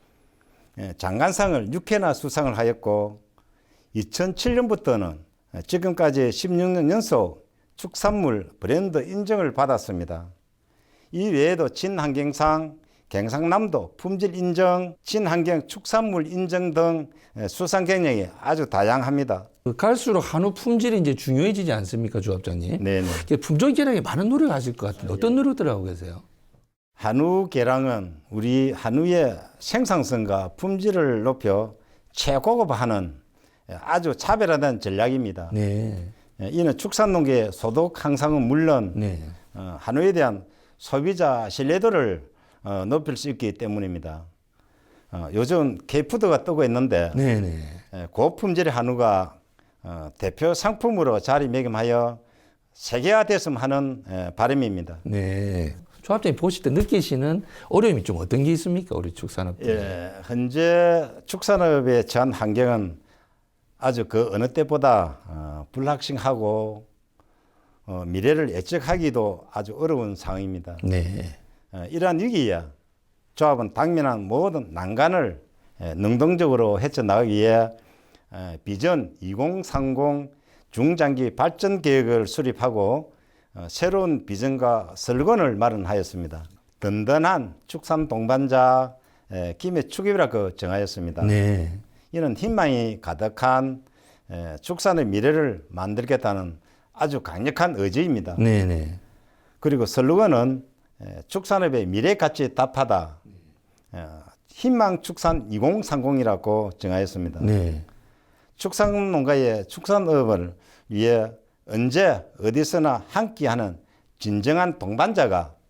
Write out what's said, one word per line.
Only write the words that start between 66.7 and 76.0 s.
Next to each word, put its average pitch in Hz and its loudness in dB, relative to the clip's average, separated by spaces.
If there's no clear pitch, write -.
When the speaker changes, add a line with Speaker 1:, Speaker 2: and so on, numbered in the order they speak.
Speaker 1:
어, 90 -8
미래를 113 2
예측하기도 127 -2
아주 107 -8
어려운 131 -2
상황입니다. 95 -8
Speaker 2:
네. 92 -2
Speaker 1:
어, 90 -10
이러한 170 0
위기에 143 0
조합은 127 2
당면한 143 0
모든 127 -2
난관을, 110 0
예, 85 -8
능동적으로 117 2